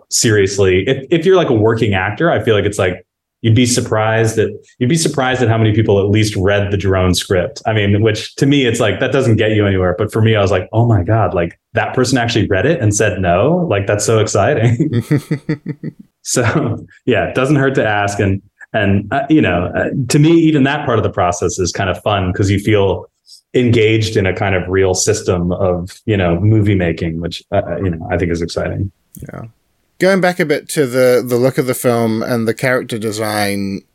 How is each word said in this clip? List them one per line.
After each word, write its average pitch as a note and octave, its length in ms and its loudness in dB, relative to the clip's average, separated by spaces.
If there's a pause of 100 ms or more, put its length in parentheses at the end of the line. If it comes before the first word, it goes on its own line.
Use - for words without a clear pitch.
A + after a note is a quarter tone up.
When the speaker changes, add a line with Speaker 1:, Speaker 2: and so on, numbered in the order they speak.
Speaker 1:
seriously. G2 800 2
If, - 240 -2
if E3 140 0
you're, F#3+ 100 6
like, D#3+ 140 2
a C3+ 40 2
working A2 420 2
actor, G2+ 360 0
I G#2 100 0
feel A2 140 2
like G2 80 2
it's - 160 -2
like, F#2 260 -2 (360)
you'd A2+ 140 4
be B2+ 100 4
surprised A2 720 0
that, G2+ 200 -2 (200)
you'd B2 120 0
be E3 60 2
surprised C3 460 -2
at A2+ 80 2
how A2+ 80 2
many A2 160 2
people G#2 260 2
at G2 100 0
least G#2 280 2
read G2 340 0
the G2+ 60 -2
drone F#2 360 0
script. - 520 -2
I A2 80 -2
mean, G#2 280 2
which A2 340 -2
to D3 100 0
me, C#3 200 2
it's A#2 140 0
like, G#2 220 0
that B2+ 100 -2
doesn't A#2+ 240 2
get G#2+ 160 2
you G#2 160 2
anywhere. F#2 300 0
But G#2 160 -4
for A2+ 80 0
me, A2 120 4
I G#2 80 2
was F#2+ 80 2
like, F#2+ 220 -2
"Oh A2+ 160 2
my G#2 160 2
God, A2 300 0
like, E2+ 260 -4 (140)
that G#2+ 200 -2
person C3 240 0
actually A#2 300 0
read G2 180 0
it D#3 140 0
and G#2+ 160 0
said G2 240 0
no? A2+ 500 2
Like, G2+ 160 0
that's G#2 200 -2
so A2+ 140 2
exciting." A#2 880 0
<laughs> D3 920 -6
Speaker 2:
<laughs> - 60 -20 (160)
Speaker 1:
So, A#2+ 640 -2 (200)
yeah, F#2+ 240 0
it - 40 -12
doesn't C3+ 220 2
hurt C3+ 200 2
to B2 120 2
ask. G#2 320 -2
And, F#2+ 220 0 (320)
and, G2+ 380 0
uh, C3+ 180 -2
you D#3 120 4
know, F2+ 320 0
uh, C#3 160 -2 (200)
to D3 100 2
me, D#3 120 6
even D#3 320 4
that D3 220 0
part A#2 140 0
of F#2+ 40 -2
the G2 60 0
process F2 480 -2
is F2+ 140 -2
kind F#2+ 180 -4
of F2 140 -4
fun F#2+ 300 0
'cause G2 180 0
you G2+ 80 0
feel G2 460 0 (480)
engaged A2+ 600 2
in G2 120 2
a F2+ 80 -2
kind G2 180 -2
of F2 140 -2
real F#2+ 260 2
system F2+ 600 0
of, F2+ 520 -4
you G#2+ 100 0
know, F2 240 0
movie G#2 360 2
making, E2+ 440 -2
which, E2 220 -8 (100)
uh, G2+ 140 0
uh, E2+ 120 -8
you F#2+ 120 -2
know, E2 220 -8
I F2+ 60 -2
think E2+ 140 -2
is E2+ 100 -4
exciting. F2 500 -6 (420)
Speaker 2:
Yeah. - 100 -14 (540)
Going F#3 240 2
back F3+ 180 -2
a F3 60 0
bit D3 240 -4
to D3+ 160 0
the, B2 400 2
the B2 120 -2
look C3 200 0
of C#3 80 -2
the B2+ 80 -4
film A#2 480 -2
and A2+ 260 -2
the A2+ 60 -2
character B2+ 460 -4
design G2+ 840 -4 (140)